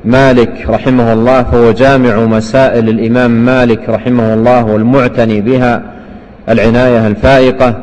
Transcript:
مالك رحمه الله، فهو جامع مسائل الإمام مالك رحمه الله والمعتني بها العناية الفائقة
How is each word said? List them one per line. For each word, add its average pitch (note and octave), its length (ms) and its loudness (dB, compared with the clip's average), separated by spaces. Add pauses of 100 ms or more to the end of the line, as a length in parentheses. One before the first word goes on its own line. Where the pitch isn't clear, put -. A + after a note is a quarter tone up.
مالك B2+ 640 0
رحمه A2+ 440 0
الله، B2 300 0
فهو A#2 280 2
جامع B2 540 0
مسائل A2 640 0
الإمام A#2 420 0
مالك A#2+ 580 0
رحمه A2+ 440 -2
الله A#2+ 320 2
والمعتني A2+ 760 0
بها B2 420 -2 (640)
العناية A#2 580 2
الفائقة C3 760 0